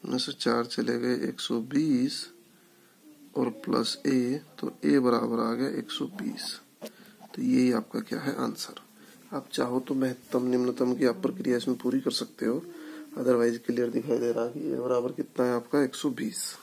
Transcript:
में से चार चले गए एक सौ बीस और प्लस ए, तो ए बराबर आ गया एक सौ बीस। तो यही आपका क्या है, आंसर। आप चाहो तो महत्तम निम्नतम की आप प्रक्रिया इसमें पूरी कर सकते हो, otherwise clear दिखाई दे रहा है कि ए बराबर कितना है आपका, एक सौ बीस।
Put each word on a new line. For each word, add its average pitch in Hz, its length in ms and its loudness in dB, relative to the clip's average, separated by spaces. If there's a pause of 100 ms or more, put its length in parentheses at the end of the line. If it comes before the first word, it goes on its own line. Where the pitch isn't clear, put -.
में 127 120 -2
से - 160 -4
चार 120 340 0
चले 120 320 -2
गए 123 160 0 (120)
एक - 120 -8
सौ 117 240 -2
बीस 135 600 0 (1120)
और 123 120 2 (160)
प्लस 120 400 0
ए, 131 360 2 (180)
तो - 120 -4 (140)
ए 143 140 6
बराबर 117 400 4
आ 113 140 0
गया 127 160 -2 (100)
एक - 120 -8
सौ - 220 -4
बीस। - 400 -6 (280)
तो - 600 -14
यही 127 300 6
आपका 113 300 -2
क्या - 180 -6
है, - 180 -2
आंसर। - 440 -6 (520)
आप 139 200 -8
चाहो 127 260 0
तो 135 160 -2
महत्तम 127 500 0
निम्नतम 123 500 2
की 113 100 2
आप 117 160 2
प्रक्रिया 123 360 0
इसमें 120 200 0
पूरी 131 240 0
कर 127 120 0
सकते - 320 -4
हो, 117 100 2 (640)
otherwise 120 480 4
clear 120 240 0
दिखाई 117 280 0
दे 120 140 2
रहा 113 140 0
है 120 60 -4
कि 151 160 -8
ए 135 100 -2
बराबर 123 340 0
कितना - 340 -2
है 123 100 2
आपका, 139 280 2
एक 131 120 -2
सौ 147 160 -2
बीस। - 320 -6 (200)